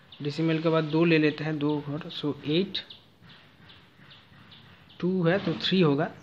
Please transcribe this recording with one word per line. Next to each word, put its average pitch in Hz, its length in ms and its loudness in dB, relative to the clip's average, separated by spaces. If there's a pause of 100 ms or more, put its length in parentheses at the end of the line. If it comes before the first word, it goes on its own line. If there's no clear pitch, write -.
(220)
decimal 160 360 -2
के 160 100 0
बाद 160 160 2
दो 156 200 2
ले 165 140 6
लेते 151 260 0
हैं, 156 140 -4
दो 147 300 -2
और, 156 220 -8 (120)
so, 139 260 -6
eight, 165 300 0 (2250)
two 185 220 0
है 170 160 2
तो 185 160 -2
थ्री - 260 0
होगा। 156 300 2 (120)